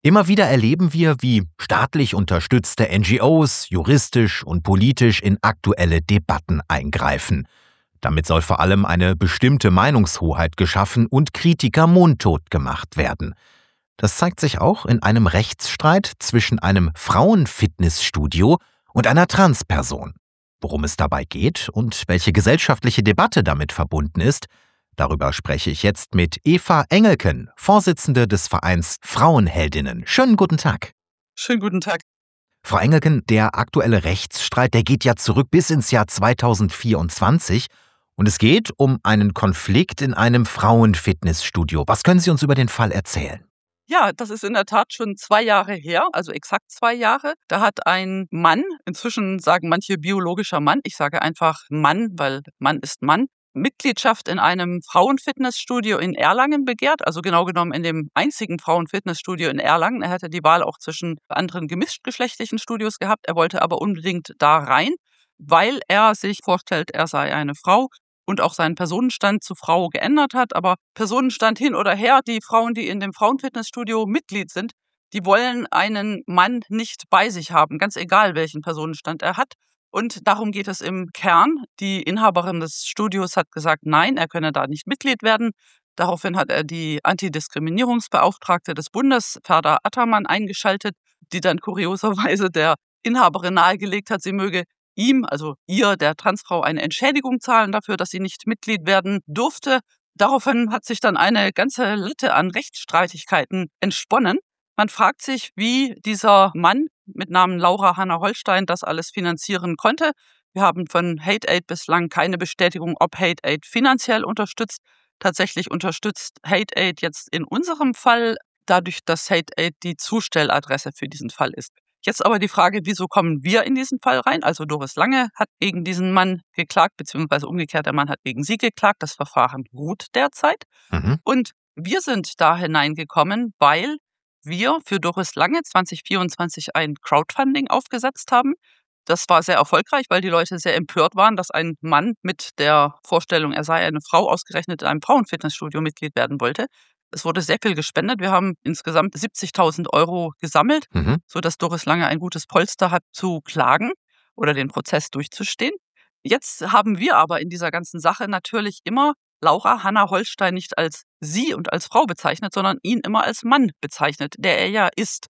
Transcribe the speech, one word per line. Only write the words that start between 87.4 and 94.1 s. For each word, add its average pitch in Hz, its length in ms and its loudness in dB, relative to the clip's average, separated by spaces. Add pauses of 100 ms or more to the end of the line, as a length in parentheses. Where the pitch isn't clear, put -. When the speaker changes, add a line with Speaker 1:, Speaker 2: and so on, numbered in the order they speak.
Speaker 2:
des - 160 -10
Bundes, 254 540 0
Ferda 156 400 2
Attermann, 226 420 0
eingeschaltet, 202 680 -4 (360)
die 175 100 -6
dann 175 180 0
kurioserweise 190 920 -2
der 156 240 0 (300)
Inhaberin 190 500 0
nahegelegt 190 560 0
hat, 202 140 -4